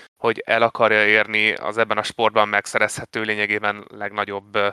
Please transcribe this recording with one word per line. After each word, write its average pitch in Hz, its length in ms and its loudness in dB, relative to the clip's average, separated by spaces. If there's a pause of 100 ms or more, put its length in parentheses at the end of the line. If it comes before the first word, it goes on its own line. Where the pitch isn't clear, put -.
(180)
hogy 117 280 -4
el 113 160 2
akarja 110 440 4
érni 107 480 2
az - 240 -6
ebben 110 200 0
a 107 60 -2
sportban 107 460 0
megszerezhető, 107 720 -2
lényegében 104 680 -4
legnagyobb, 101 680 -8
ö, 101 180 0